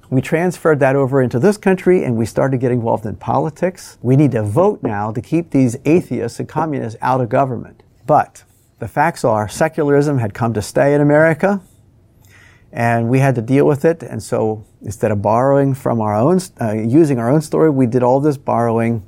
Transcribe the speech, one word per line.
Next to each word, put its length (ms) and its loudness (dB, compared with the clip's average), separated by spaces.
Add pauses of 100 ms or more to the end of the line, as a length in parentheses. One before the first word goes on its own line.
(100)
We 120 0
transferred 580 0
that 160 2
over 260 2
into 160 0
this 200 2
country 440 2
and 140 -2
we 100 0
started 320 -2
getting 200 0
involved 280 -2
in 100 -6
politics. 840 -4
We 140 2
need 160 4
to 100 -2
vote 400 0
now 300 -4
to 80 -6
keep 300 -4
these 340 2
atheists 560 -2
and 80 -8
communists 540 -6
out 180 0
of 80 -2
government. 540 -4 (240)
But 360 0 (380)
the 80 -10
facts 360 -2
are, 240 2
secularism 680 0
had 160 -4
come 200 -2
to 80 -4
stay 320 0
in 60 2
America, 600 2 (1120)
and 360 0
we 100 2
had 160 2
to 80 -4
deal 240 2
with 180 0
it. 180 0
And 200 -12
so 420 -4 (180)
instead 280 -4
of 100 -2
borrowing 540 2
from 260 -4
our 140 -2
own, 240 2 (220)
uh, 120 -4
using 460 2
our 120 -2
own 120 2
story, 280 0
we 160 2
did 160 0
all 180 4
this 160 0
borrowing. 720 -2